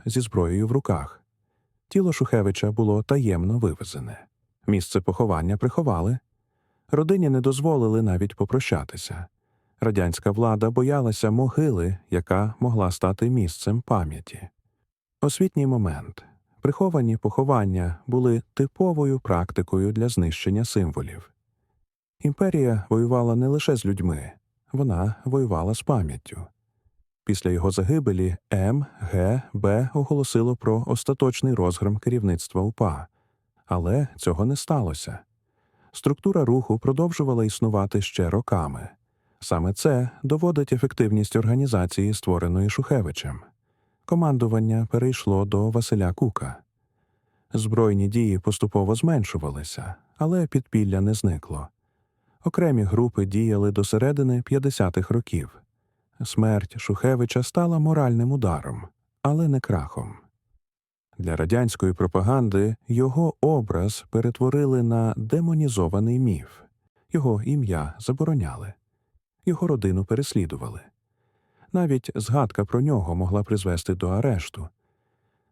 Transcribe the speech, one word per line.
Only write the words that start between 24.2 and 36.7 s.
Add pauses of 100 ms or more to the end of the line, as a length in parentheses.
вона (100)
воювала
з
пам'яттю. (800)
Після
його
загибелі (160)
М (140)
Г (100)
Б
оголосило
про
остаточний
розгром
керівництва
упа. (600)
Але
цього
не
сталося. (800)
Структура
руху